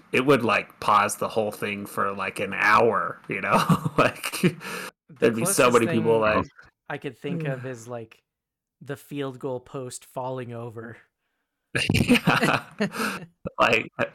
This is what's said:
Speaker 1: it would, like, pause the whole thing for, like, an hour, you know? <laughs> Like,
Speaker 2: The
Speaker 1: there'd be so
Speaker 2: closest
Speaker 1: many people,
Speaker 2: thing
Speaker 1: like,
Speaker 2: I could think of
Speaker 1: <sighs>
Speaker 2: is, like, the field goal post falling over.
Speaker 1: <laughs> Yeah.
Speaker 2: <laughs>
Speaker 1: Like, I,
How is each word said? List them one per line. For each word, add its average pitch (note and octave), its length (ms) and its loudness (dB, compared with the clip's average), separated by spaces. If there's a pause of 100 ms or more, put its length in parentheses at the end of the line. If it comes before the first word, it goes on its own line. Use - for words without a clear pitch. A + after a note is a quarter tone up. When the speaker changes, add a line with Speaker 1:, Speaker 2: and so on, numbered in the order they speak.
(140)
Speaker 1:
it B2+ 120 2
would, C3+ 180 6
like, G2+ 360 0
pause G#2 380 4
the G#2 100 -4
whole G#2+ 240 -2
thing G2+ 340 -8
for, G2+ 280 -4
like, G2 260 -6
an G2 140 -4
hour, G2+ 720 2
you G2 140 -6
know? G2 160 2 (360)
<laughs> - 40 -2
Like, - 440 0
Speaker 2:
The E3 140 2 (640)
Speaker 1:
there'd A#2 160 4
be A2+ 100 -2
so - 240 2
Speaker 2:
closest A#2 180 6
Speaker 1:
many A2+ 120 2
people, A2+ 240 4
Speaker 2:
thing G#2+ 200 4
Speaker 1:
like, - 20 -6 (440)
Speaker 2:
I D3 100 -6
could C3+ 180 -10
think D#3+ 280 -6
of C3 200 -6
Speaker 1:
<sighs> C3 80 -8
Speaker 2:
is, A2+ 140 -16
like, A#2 360 -14 (580)
the C#3 140 -10
field C3+ 440 -8
goal B2+ 200 -6
post B2+ 460 -12
falling B2+ 480 -8
over. A#2 440 -12 (800)
Speaker 1:
<laughs> - 180 -2
Yeah. - 680 2 (160)
Speaker 2:
<laughs> G3+ 460 -4 (340)
Speaker 1:
Like, A#2 380 2
I, B2 180 0